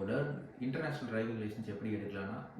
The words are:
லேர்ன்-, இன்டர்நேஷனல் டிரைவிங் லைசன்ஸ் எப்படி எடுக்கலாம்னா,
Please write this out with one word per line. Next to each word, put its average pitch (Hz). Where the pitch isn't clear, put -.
லேர்ன்-, 143
இன்டர்நேஷனல் 127
டிரைவிங் 113
லைசன்ஸ் 104
எப்படி 110
எடுக்கலாம்னா, 101